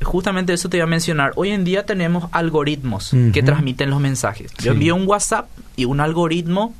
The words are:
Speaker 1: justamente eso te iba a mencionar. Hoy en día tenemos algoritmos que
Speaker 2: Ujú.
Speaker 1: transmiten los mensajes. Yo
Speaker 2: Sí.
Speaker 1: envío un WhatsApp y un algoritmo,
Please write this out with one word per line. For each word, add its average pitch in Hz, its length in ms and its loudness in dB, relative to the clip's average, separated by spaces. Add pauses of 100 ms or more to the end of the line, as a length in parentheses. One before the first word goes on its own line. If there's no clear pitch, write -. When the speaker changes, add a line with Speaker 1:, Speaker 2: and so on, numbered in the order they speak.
Speaker 1:
justamente 185 500 0
eso 175 160 -2
te 180 100 0
iba 165 60 2
a 165 40 0
mencionar. 165 480 0
Hoy 190 140 0
en 202 120 -2
día 190 240 0
tenemos 175 460 0
algoritmos 147 760 -2
que 120 300 4
Speaker 2:
Ujú. 131 60 4
Speaker 1:
transmiten 139 440 0
los 139 100 0
mensajes. 123 580 -4
Yo - 60 -8
Speaker 2:
Sí. 117 60 2
Speaker 1:
envío 160 260 2
un 190 100 0
WhatsApp 202 420 0 (280)
y 131 80 -2
un 139 160 0
algoritmo, 170 800 0